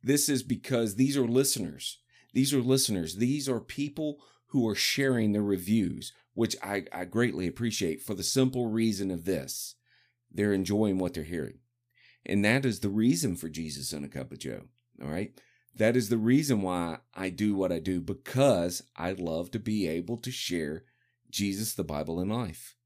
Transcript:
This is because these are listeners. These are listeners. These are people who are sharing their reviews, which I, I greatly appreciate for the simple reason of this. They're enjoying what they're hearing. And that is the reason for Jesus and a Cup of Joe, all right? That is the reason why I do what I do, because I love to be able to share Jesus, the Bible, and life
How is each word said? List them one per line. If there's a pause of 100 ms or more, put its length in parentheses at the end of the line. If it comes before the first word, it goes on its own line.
This
is
because
these
are
listeners. (340)
These
are
listeners.
These
are
people (300)
who
are
sharing
their
reviews, (220)
which
I,
I
greatly
appreciate
for
the
simple
reason
of
this. (560)
They're
enjoying
what
they're
hearing. (680)
And
that
is
the
reason
for
Jesus
and
a
Cup
of
Joe, (380)
all
right? (440)
That
is
the
reason
why (160)
I
do
what
I
do,
because (140)
I
love
to
be
able
to
share (480)
Jesus,
the
Bible,
and
life